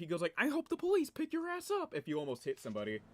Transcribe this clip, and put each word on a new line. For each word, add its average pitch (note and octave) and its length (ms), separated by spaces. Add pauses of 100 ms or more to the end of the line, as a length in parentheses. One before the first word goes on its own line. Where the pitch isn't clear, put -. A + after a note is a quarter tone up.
He E3+ 60
goes E3 120
like, E3 160
I A3+ 120
hope D4+ 200
the E4+ 100
police F4 340
pick D#4 200
your E4 160
ass F4 220
up G4 240
if D3 140
you D3+ 100
almost C#3+ 260
hit C3+ 160
somebody. G#2+ 420 (120)